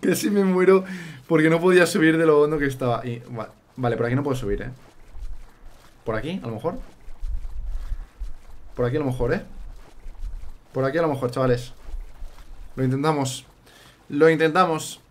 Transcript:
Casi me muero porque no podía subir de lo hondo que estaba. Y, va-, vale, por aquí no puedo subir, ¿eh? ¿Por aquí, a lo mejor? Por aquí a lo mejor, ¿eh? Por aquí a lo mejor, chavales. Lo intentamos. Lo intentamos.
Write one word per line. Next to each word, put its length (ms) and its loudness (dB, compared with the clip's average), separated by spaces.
Casi 280 0
me 120 2
muero 420 6
porque 200 6
no 120 4
podía 260 6
subir 320 4
de 80 4
lo 140 6
hondo 180 2
que 80 0
estaba. 400 -2
Y, 140 -8
va-, 320 -12
vale, 200 0
por 100 0
aquí 100 0
no 80 0
puedo 120 0
subir, 260 -4
¿eh? 80 -10
¿Por 120 -4
aquí, 260 -6
a 60 -10
lo 60 -8
mejor? 200 -6
Por 100 -2
aquí 120 -2
a 20 0
lo 80 -2
mejor, 260 -2
¿eh? 100 -2
Por 120 -2
aquí 140 0
a 40 2
lo 60 2
mejor, 220 -2
chavales. 420 0
Lo 80 -2
intentamos. 600 0
Lo 200 6
intentamos. 720 2